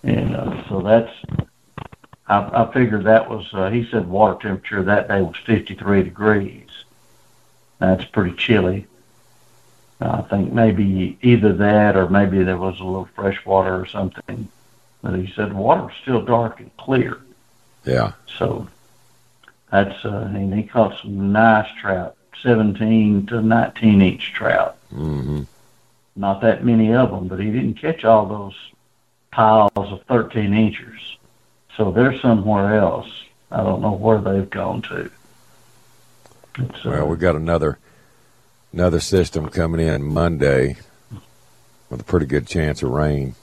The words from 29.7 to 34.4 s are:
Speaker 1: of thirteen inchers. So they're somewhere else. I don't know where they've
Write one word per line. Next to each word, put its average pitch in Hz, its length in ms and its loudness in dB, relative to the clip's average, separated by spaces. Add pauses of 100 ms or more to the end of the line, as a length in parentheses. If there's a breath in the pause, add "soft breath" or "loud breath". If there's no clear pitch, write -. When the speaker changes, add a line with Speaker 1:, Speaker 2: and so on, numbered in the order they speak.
Speaker 1:
of 98 280 -8
thirteen 110 500 0
inchers. - 640 -2 (600)
So 101 140 -2
they're 127 280 2
somewhere 104 580 2
else. 95 300 0 (440)
I - 120 -2
don't 101 180 -2
know 104 120 -2
where 107 260 2
they've 98 300 -2